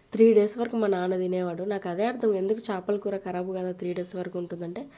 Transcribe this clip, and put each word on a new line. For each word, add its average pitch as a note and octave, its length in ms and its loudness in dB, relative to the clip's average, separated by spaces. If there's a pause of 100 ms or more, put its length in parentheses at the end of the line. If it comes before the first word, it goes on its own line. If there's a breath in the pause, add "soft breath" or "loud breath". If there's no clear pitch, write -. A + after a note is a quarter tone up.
(140)
త్రీ A3+ 200 8
డేస్ G#3 240 4
వరకు A#3 180 -4
మా A3 120 2
నాన్న F#3 300 2
తినేవాడు. F3+ 460 -2
నాకు G3 260 -4
అదే F3+ 160 0
అర్థం, A#3 300 0
ఎందుకు G3 240 0
చేపల G3+ 380 -2
కూర G3+ 200 -4
ఖరాబు F3+ 340 -4
కదా F#3 200 -4
త్రీ F3+ 220 -6
డేస్ F3+ 220 -6
వరకు F3+ 240 -6
ఉంటుందంటే, F3 480 -8 (100)